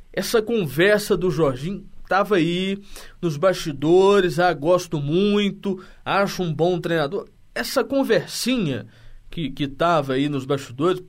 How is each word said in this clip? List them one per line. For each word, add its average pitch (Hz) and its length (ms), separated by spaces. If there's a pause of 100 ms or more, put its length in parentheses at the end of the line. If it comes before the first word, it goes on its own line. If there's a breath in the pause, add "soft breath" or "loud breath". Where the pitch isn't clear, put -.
(120 loud breath)
essa 196 280
conversa 208 720
do 180 160
Jorginho 151 560 (220)
tava 190 280
aí 180 420 (440 loud breath)
nos 165 140
bastidores, 180 1040
"ah, 175 140
gosto 170 460
muito, 196 800 (260 loud breath)
acho 190 380
um 170 100
bom 165 280
treinador". 160 480 (260)
Essa 240 300
conversinha 220 1000 (440 soft breath)
que, 165 200
que 143 180
tava 147 460
aí 139 140
nos 139 180
bastidores, 143 640